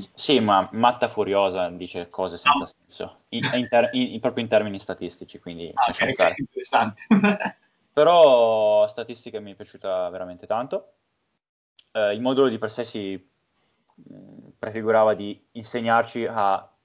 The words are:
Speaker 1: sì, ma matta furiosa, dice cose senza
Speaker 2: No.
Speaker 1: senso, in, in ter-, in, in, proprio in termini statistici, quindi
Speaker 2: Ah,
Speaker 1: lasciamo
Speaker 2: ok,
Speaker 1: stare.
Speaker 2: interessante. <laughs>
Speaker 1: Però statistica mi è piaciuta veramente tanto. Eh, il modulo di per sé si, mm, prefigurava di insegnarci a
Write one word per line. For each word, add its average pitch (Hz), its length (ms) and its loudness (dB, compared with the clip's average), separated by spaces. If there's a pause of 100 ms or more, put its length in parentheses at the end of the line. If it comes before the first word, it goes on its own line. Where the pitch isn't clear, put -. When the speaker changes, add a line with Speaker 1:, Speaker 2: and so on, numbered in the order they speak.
(120)
Speaker 1:
sì, - 280 2
ma 98 320 2
matta 120 360 0
furiosa, 95 600 -2
dice 87 400 -12
cose 90 280 -6
senza - 220 2
Speaker 2:
No. 85 60 -8
Speaker 1:
senso, - 540 -16 (100)
in, 117 120 -6 (120)
in 123 140 -2
ter-, 120 260 4
in, 127 200 -2
in, 113 80 -8
proprio 120 220 -2
in 110 60 -8
termini 104 300 0
statistici, - 600 -12
quindi 85 320 -12
Speaker 2:
Ah, - 160 0
Speaker 1:
lasciamo 95 220 -2
Speaker 2:
ok, 82 60 -4
Speaker 1:
stare. 85 220 2
Speaker 2:
interessante. - 720 -4
<laughs> 202 500 2 (360)
Speaker 1:
Però 117 920 6
statistica 110 520 -10
mi 104 120 -18
è 92 40 -20
piaciuta 92 540 -8
veramente 90 380 -14
tanto. 127 460 -6 (960)
Eh, 107 220 0
il 110 80 -6
modulo 131 280 2
di 110 80 -6
per 107 120 -6
sé 120 140 -8
si, 98 460 -10 (800)
mm, - 380 -20 (100)
prefigurava 110 540 2
di 104 280 -10 (100)
insegnarci 117 800 -2
a 101 400 -2 (160)